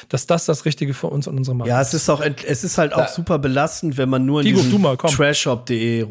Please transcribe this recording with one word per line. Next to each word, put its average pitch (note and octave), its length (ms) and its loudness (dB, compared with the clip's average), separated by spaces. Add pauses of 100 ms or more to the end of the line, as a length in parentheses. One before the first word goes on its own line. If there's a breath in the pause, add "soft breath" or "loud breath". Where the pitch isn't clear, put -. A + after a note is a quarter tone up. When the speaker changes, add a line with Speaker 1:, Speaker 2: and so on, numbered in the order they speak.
(100)
Speaker 1:
dass B2 160 -2
das E3+ 180 0
das D#3+ 220 -2
Richtige C#3+ 260 -2
für D3 140 -6
uns D3 200 -4
und C3+ 120 -6
unsere B2+ 180 -2
Marke A#2+ 140 -2
Speaker 2:
Ja, B2 100 4
Speaker 1:
ist. C3+ 140 0
Speaker 2:
es D#3 80 0
ist - 80 0
auch D3 100 2
ent-, D3+ 240 -4
es C#3+ 200 -4
ist F3 120 -4
halt D3+ 160 2
auch A#2+ 140 2
Speaker 3:
Da - 20 -6
Speaker 2:
super E3+ 300 -2
belastend, C#3 580 -2
wenn C3 140 0
man C3 160 2
nur D3 160 2
in - 60 2
Speaker 1:
Diego, B2+ 100 4
Speaker 2:
diesem B2+ 140 4
Speaker 1:
du G#3 60 4
mal, C#3+ 200 2
komm. E3 120 0
Speaker 2:
trashhop C#3+ 500 2
punkt - 100 -12
de A#2 400 0